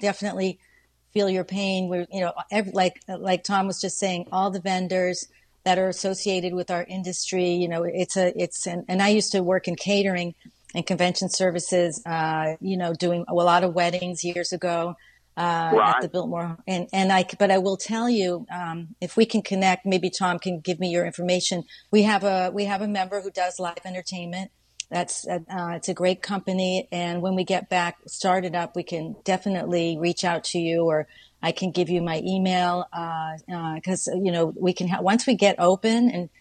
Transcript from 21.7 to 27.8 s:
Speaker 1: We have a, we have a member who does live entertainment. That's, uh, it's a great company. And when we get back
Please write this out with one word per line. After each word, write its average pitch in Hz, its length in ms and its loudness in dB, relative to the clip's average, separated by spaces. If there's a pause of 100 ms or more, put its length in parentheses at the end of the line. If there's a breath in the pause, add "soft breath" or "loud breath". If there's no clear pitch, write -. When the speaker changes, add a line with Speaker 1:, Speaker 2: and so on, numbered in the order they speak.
Speaker 1:
We 208 140 8
have 208 180 2
a, 185 320 2
we 202 120 -2
have 202 160 -2
a 214 60 -2
member 196 320 -2
who 190 120 -8
does 180 260 -2
live 175 260 -6
entertainment. 180 680 -8 (380)
That's, - 380 -4
uh, 175 140 -4 (340)
it's 165 120 -8
a 185 60 -2
great 180 260 2
company. 185 680 -2
And 175 320 -4
when 190 140 0
we 185 80 0
get - 240 -2
back 175 380 0